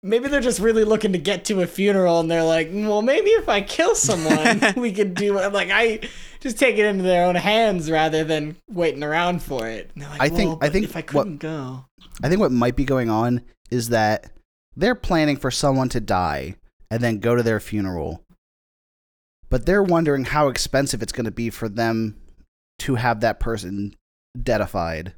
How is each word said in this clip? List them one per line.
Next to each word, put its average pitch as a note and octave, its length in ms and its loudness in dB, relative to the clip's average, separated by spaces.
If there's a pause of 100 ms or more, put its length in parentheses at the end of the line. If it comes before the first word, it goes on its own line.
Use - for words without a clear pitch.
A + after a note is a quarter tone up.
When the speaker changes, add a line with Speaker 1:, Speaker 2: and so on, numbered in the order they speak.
Speaker 1:
maybe A#3 260 0
they're C#4+ 120 2
just A#3 200 -2
really A3 240 4
looking G#3+ 280 2
to F3+ 60 0
get F3 280 -4
to G3 140 0
a F3 60 2
funeral, F#3+ 540 2
and D#3+ 100 0
they're E3 140 2
like, D#3+ 280 2
"Well, G#3 300 0
maybe D#4+ 280 2
if A4 180 4
I G3+ 120 2
kill E4+ 340 2
someone, E3 760 2
Speaker 2:
<laughs> G3 80 0
Speaker 1:
we A#3+ 160 -2
could F#3+ 220 0
do G3+ 240 0
it." F#3+ 140 0
Like, F#3+ 180 -2
I A3 300 2 (400)
just A#3 180 -6
take A3+ 200 4
it G#3 80 4
into G3 160 0
their F3+ 240 4
own F3+ 80 2
hands F#3+ 560 2
rather D#3+ 340 2
than D#3 320 -4 (140)
waiting D#3+ 320 -2
around E3 400 0
for A#2+ 260 -6
it. A2+ 260 -12
And C#3+ 80 -14
they're C#3+ 80 -14
like, D3 120 -2
Speaker 3:
I - 80 4
think, E3+ 180 0
Speaker 1:
"Well, D#3+ 140 -4
Speaker 3:
I D3 40 2
Speaker 1:
but D3 60 0
Speaker 3:
think G3 140 0
Speaker 1:
if - 100 -10
I E3 40 -6
Speaker 3:
what - 80 -10
Speaker 1:
couldn't D3 300 -2
go." C3+ 460 -10 (380)
Speaker 3:
I C3+ 80 0
think F#3+ 100 2
what D#3 120 2
might B2 240 2
be C#3+ 100 0
going B2+ 240 0
on A#2+ 320 0 (280)
is A#2 200 -2
that A2 400 0 (460)
they're F3+ 180 2
planning D#3 420 0
for C3 140 -4
someone C3 400 0
to A#2+ 100 -2
die F2 540 -2 (360)
and A#2 120 -2
then A#2 160 0
go A2+ 160 2
to A#2+ 80 2
their A2 180 2
funeral. F#2+ 640 -6 (1300)
But B2 160 0
they're G3 160 4
wondering E3 420 2
how D3 240 2
expensive C3 540 -2
it's G#2+ 100 -8
gonna A2+ 180 -4
be A#2 200 -6
for A2+ 180 -8
them A2+ 480 -2 (640)
to C3 160 -2
have A#2 240 0
that A2 200 0
person G2+ 540 -6 (420)
deadified. F#2 800 -2